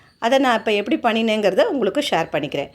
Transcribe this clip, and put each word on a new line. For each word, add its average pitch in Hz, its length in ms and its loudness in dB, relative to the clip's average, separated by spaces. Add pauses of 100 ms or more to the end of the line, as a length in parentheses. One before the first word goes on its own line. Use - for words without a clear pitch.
(200)
அதை 247 200 2
நான் 254 180 2
இப்ப 214 140 -4
எப்படி 208 260 0
பண்ணினேங்கிறத 214 680 0
உங்களுக்கு 277 380 0
ஷேர் 165 300 -2
பண்ணிக்கிறேன். 143 440 -4